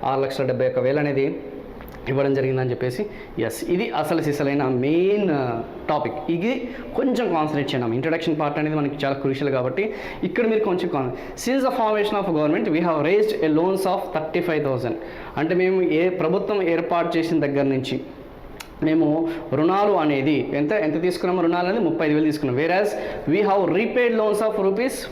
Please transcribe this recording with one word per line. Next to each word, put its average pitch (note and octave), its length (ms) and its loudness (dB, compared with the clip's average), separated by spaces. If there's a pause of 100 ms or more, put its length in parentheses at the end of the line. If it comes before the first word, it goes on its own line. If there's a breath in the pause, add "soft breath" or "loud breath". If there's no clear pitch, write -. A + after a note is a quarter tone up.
(120)
ఆరు C3+ 140 0
లక్షల C3 280 -2
డెబ్బై B2+ 200 2
ఒక్క B2+ 160 2
వేలు D3 160 2
అనేది C#3 220 2 (840)
ఇవ్వడం C#3 260 2
జరిగిందని C3 360 0
చెప్పేసి. B2 280 -4 (460 loud breath)
ఎస్, - 100 -6 (160)
ఇది F#3+ 120 0 (160)
అసలు D#3 260 0
సిసలైన C#3+ 360 0 (200)
మెయిన్, F#3 420 2 (140)
ఆ, - 20 0 (480)
టాపిక్. - 260 0 (200)
ఇది F#3+ 160 0 (460 loud breath)
కొంచెం B3 360 2
కాన్సన్ట్రేట్ D3+ 380 0
చేయడం, A#2 260 0
ఇంట్రడక్షన్ D#3+ 420 0
పార్ట్ D3 220 0
అనేది D3+ 180 0
మనకి C#3 240 -2
చాలా C#3 200 2
క్రూషియల్ C3+ 340 0
కాబట్టి B2+ 260 0 (440 loud breath)
ఇక్కడ A#3 240 0
మీరు G#3+ 160 2
కొంచెం F3+ 260 0
కాన్-, C3 180 -2 (320 loud breath)
since C4 240 0
the B3 120 0
formation G#3+ 400 2
of F#3+ 60 -2 (120)
government D3+ 380 2
we E3 120 2
have D#3 120 2 (100)
raised G#3+ 240 4 (140)
a - 100 4
loans F#3 260 2 (100)
of F#3+ 60 -2 (160)
thirty D#3+ 320 -2
five D3+ 200 0
thousand. A#2+ 280 -2 (460 loud breath)
అంటే D#3+ 200 0
మేము F#3 160 2 (220)
ఏ - 20 4 (200)
ప్రభుత్వం F#3+ 360 0 (180)
ఏర్పాటు E3 420 0
చేసిన E3 280 0
దగ్గర C#3 200 0 (100)
నుంచి C3 220 -2 (920)
మేము D#3+ 200 4 (520 loud breath)
రుణాలు G3 340 2 (120)
అనేది C#3+ 320 2 (240)
ఎంత, D3 100 0 (160)
ఎంత D3+ 180 0
తీసుకున్నాము? F3+ 420 0
రుణాలు F3 220 2
అనేది G#3+ 200 0
ముప్పై E3 180 0
ఐదు D3+ 100 4
వేలు D#3 140 4
తీసుకున్నాం. C#3 320 0
Whereas E3+ 260 2 (440 loud breath)
we G3 80 4 (100)
have G3 120 4 (160)
repaid A#3+ 320 2 (100)
loans G#3 280 2
of G#3 60 -4 (120)
rupees A#3 300 0 (140)